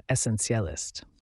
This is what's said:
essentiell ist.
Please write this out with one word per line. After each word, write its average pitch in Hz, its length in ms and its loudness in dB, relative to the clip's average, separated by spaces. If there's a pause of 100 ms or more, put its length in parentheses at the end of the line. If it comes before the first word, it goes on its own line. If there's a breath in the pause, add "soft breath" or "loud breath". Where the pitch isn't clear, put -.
essentiell 113 680 2
ist. - 320 -10 (180)